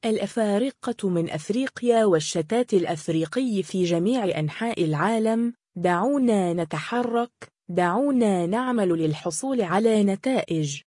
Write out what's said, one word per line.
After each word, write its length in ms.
الأفارقة 1040
من 220
أفريقيا 720
والشتات 720
الأفريقي 880
في 220
جميع 540
أنحاء 460
العالم، 720
دعونا 760
نتحرك، 800
دعونا 760
نعمل 420
للحصول 760
على 420
نتائج 840